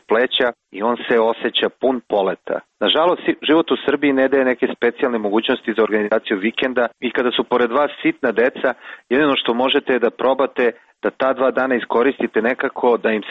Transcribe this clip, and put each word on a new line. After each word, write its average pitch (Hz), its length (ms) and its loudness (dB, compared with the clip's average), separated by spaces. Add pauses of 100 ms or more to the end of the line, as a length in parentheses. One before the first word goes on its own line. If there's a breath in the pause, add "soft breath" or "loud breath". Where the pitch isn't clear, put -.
pleća 123 400 0 (240)
i 98 120 -8
on 120 220 0
se 120 140 2
osjeća 113 480 0 (140)
pun 127 280 0
poleta. 95 500 -2 (200)
Nažalost, 151 460 2
si-, 160 220 -2
život 156 240 2
u 127 140 -2
Srbiji 143 280 0
ne 131 140 4
daje 135 180 2
neke 127 300 0
specijalne 120 420 -2
mogućnosti 110 600 -2
za 110 60 4
organizaciju 107 540 0
vikenda 120 500 -2 (120)
i 123 120 -4
kada 123 200 0
su 120 120 0
pored 120 280 0
vas 139 200 0 (100)
sitna 156 300 -2
deca, 123 380 0 (400 loud breath)
jedino 139 260 2
što - 180 -2
možete 131 400 0
je 117 120 0
da 107 160 -6
probate 131 500 0 (320 soft breath)
da 104 60 -2
ta 131 240 0
dva 127 180 0
dana 131 240 0
iskoristite 117 680 0
nekako, 123 560 0
da 113 140 -2
im 104 200 -2